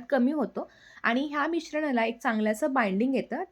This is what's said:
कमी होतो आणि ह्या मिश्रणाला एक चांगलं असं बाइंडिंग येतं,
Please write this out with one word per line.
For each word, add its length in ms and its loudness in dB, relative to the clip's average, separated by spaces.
कमी 220 4
होतो 400 -4
आणि 240 2
ह्या 200 -2
मिश्रणाला 580 0
एक 180 -4
चांगलं 280 2
असं 220 -2
बाइंडिंग 420 2
येतं, 360 -4